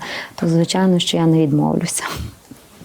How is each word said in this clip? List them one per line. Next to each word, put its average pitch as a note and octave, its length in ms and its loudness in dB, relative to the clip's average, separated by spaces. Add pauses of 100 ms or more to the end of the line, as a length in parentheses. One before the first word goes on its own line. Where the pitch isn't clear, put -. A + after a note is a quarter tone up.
(340)
то, E3+ 140 -2
звичайно, F3 500 2
що - 180 -2
я E3 100 2
не D#3+ 120 4
відмовлюся. D#3 640 0 (840)